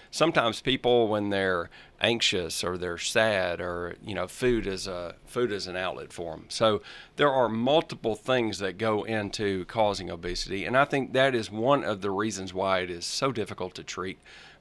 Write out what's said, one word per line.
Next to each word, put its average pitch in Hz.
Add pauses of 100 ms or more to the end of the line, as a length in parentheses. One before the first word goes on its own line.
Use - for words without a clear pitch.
(100)
sometimes 151
people, 123
when 104
they're 95 (320)
anxious 104
or 90
they're 87
sad 95
or, 87
you 107
know, 90
food 120
is 95
a, 87 (100)
food 123
is 95
an 90
outlet 82
for 82
'em. 80
So 107 (340)
there 143
are 127
multiple 120
things 113
that 95
go 107
into 101
causing 98
obesity, 87
and 113
I 139
think 139
that 131
is 107
one 120
of 98
the 101
reasons 95
why 95
it 90
is 85
so -
difficult 101
to -
treat. 90 (420)